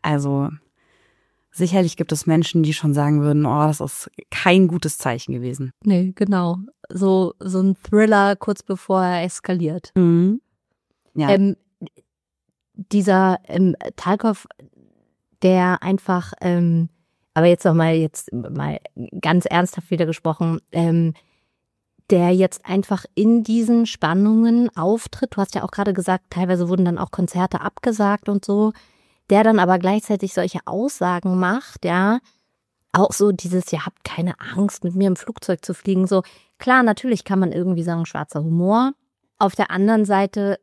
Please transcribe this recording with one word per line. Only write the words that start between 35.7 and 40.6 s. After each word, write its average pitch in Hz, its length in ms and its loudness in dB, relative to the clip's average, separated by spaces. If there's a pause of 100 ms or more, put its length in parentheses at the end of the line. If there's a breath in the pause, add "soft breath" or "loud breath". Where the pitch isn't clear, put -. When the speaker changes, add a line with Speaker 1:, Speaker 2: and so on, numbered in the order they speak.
Speaker 2:
fliegen“, 185 320 0
so. 185 180 0 (360 soft breath)
Klar, 254 240 4
natürlich 226 400 0
kann 190 160 -2
man 180 140 0
irgendwie 175 300 -2
sagen, 170 220 -2
schwarzer 151 380 -8
Humor. 190 480 2 (480)
Auf 196 160 0
der - 160 -2
anderen 214 320 2
Seite 196 600 -2